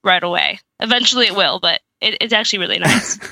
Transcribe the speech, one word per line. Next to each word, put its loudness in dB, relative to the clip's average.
right 2
away. 0
Eventually, 2
it -2
will, 0
but 0
it, -2
it's -2
actually 0
really -2
nice. 0